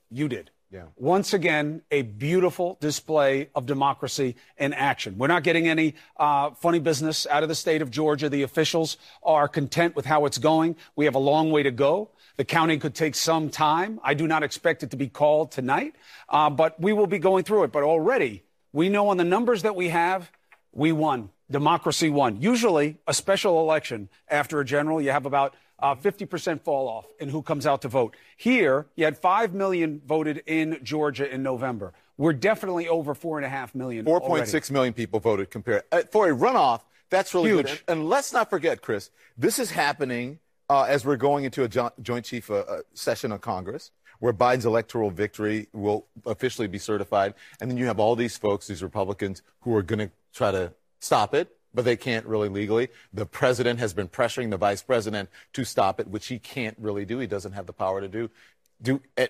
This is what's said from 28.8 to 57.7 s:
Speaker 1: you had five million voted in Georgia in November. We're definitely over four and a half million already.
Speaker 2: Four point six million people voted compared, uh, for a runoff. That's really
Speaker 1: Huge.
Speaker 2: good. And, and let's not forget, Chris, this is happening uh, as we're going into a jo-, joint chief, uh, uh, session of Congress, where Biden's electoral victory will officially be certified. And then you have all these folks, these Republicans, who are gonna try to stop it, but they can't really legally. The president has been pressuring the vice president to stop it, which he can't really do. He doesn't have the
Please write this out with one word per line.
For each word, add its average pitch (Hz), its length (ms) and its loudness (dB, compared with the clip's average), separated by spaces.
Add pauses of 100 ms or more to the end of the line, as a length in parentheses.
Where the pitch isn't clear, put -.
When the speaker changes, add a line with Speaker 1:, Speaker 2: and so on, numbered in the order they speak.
Speaker 1:
you 160 100 2
had 151 120 0
five 196 360 0
million 175 520 -2
voted 151 400 -2
in 160 380 -2
Georgia 143 460 -2
in 131 140 -6
November. 123 500 -4 (240)
We're 156 160 2
definitely 180 540 -2
over 160 260 0
four 160 240 -8
and 139 80 -6
a 127 40 -6
half 131 260 -10
million 123 320 -6
already. 170 180 4
Speaker 2:
Four 170 120 0
point 120 100 -2
six 147 240 -2
million 127 220 2
people 110 260 -4
voted 104 320 0
compared, 107 400 -2
uh, 170 200 4
for 214 180 4
a 147 40 4
runoff. 147 480 2 (280)
That's 190 240 0
really 180 180 2
Speaker 1:
Huge. 156 140 4
Speaker 2:
good. 143 220 -8
And, 165 120 0
and 156 100 -2
let's 269 240 0
not 233 160 0
forget, 156 320 -2
Chris, 104 300 -6 (260)
this 185 220 0
is 233 100 -2
happening 139 720 -2 (300)
uh, 139 140 6
as 127 220 2
we're 143 100 2
going 139 300 2
into 131 180 -2
a 120 40 2
jo-, 120 240 -2 (100)
joint 120 240 -6
chief, 120 240 -10
uh, 104 60 -2
uh, 98 240 -4 (140)
session 117 380 -4
of 98 100 -8
Congress, 98 500 -8 (280)
where 117 140 2
Biden's 123 320 2
electoral 113 460 0
victory 107 600 -4
will 104 340 -2 (180)
officially 117 420 -4
be 95 100 -8
certified. 101 560 0 (260)
And 117 100 -6
then 123 80 -4
you 123 80 -2
have 110 140 0
all 110 160 4
these 117 220 -4
folks, 101 300 -2
these 92 140 -10
Republicans, 98 600 -6 (200)
who 120 140 -2
are 104 80 2
gonna 104 260 -4 (240)
try 107 180 0
to 92 220 -2 (260)
stop 113 360 0
it, 160 200 -2 (180)
but 117 120 0
they 117 120 2
can't 113 280 -4
really 107 240 0
legally. 107 400 0 (240)
The 101 120 -6
president 120 540 0
has 110 140 -4
been 92 140 -4
pressuring 120 420 -2
the 101 80 -2
vice 101 240 0
president 107 480 -2 (240)
to 127 120 -4
stop 95 340 0
it, 113 80 -8
which 104 200 -8
he 120 120 -8
can't 110 400 -10
really 101 260 -6
do. 113 140 -6
He 123 80 -6
doesn't 98 240 -6
have 98 140 -12
the 90 80 -14